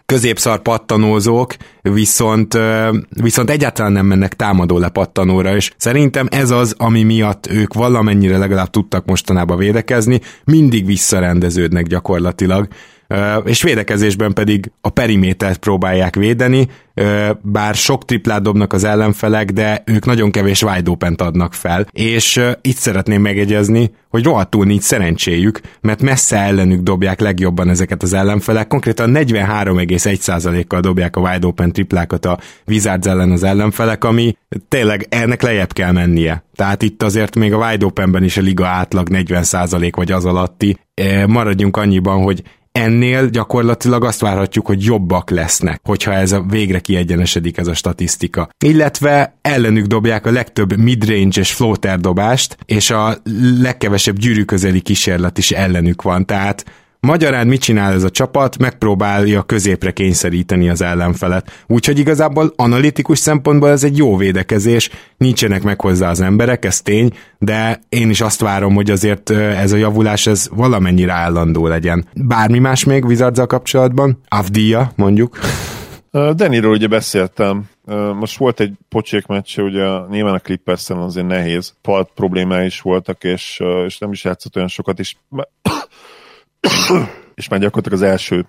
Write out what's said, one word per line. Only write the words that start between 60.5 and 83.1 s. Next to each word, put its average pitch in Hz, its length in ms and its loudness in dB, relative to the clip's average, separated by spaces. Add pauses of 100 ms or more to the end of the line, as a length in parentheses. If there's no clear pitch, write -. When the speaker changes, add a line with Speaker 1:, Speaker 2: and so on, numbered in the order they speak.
Speaker 1:
az 85 120 0
ellenfelet. 87 880 -2
Úgyhogy 139 320 0
igazából 151 560 0
analitikus 131 640 0
szempontból 147 500 2
ez 143 140 2
egy 143 140 0
jó 120 200 4
védekezés, 98 720 0 (280)
nincsenek 110 460 0
meg 101 180 -2
hozzá 92 280 2
az 85 120 0
emberek, 107 440 2
ez - 160 -4
tény, 113 320 0 (240)
de 110 520 -2
én 117 200 0
is 104 120 0
azt 107 200 -2
várom, 98 320 0
hogy 101 180 2
azért, 101 380 -2
ö, 107 120 2
ez 101 300 0
a 104 60 2
javulás, 107 500 2
ez 104 240 0
valamennyire 92 640 2
állandó 85 540 0
legyen. 85 380 -2 (100)
Bármi 117 440 2
más 131 240 2
még 135 220 2
Wizards-zal 120 420 2
kapcsolatban? 127 800 0
Avdija, 110 680 0
mondjuk. 104 440 2 (720)
Speaker 2:
Ö, 147 240 0
Deniről 123 360 2
ugye 107 160 2
beszéltem. 101 760 0 (220)
Ö, 104 280 -4
most 107 240 -8
volt 127 220 0
egy 101 140 -2 (160)
pocsék 107 360 -4
meccse, 101 360 -6
ugye 98 240 -2 (240)
nyilván 104 240 -2
a 92 60 -2
Clippers-en 90 580 -6
azért 90 300 -6
nehéz. 87 540 -4
Palt 98 340 -2
problémái 92 500 -2
is - 160 -8
voltak, 90 420 -4